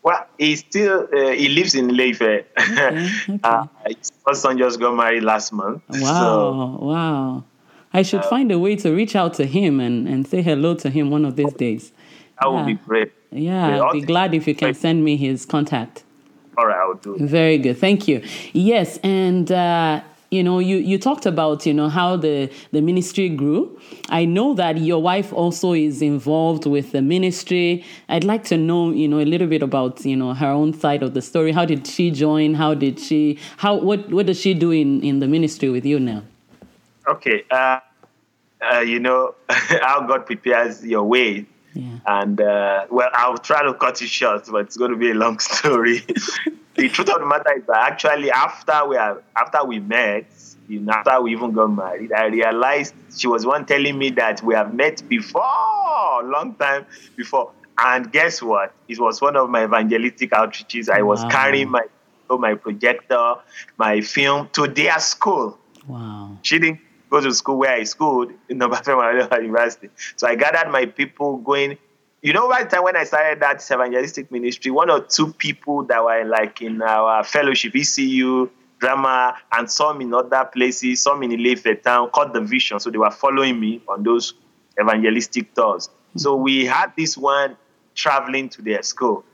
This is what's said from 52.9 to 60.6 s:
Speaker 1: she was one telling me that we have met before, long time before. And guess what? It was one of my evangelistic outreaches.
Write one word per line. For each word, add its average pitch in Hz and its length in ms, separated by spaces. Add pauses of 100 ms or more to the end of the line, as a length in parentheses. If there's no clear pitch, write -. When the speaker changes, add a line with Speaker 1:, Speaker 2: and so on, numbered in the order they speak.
Speaker 1:
she 131 100
was 117 200
one 139 180
telling 139 340
me 135 120
that 113 320
we 113 120
have 107 200
met 156 340
before, 233 1160
long 151 340
time 139 260 (320)
before. 123 360 (260)
And 123 340
guess 160 300
what? 101 300 (160)
It 113 120
was 113 220
one 143 140
of 131 140
my 117 140
evangelistic 113 680
outreaches. 110 600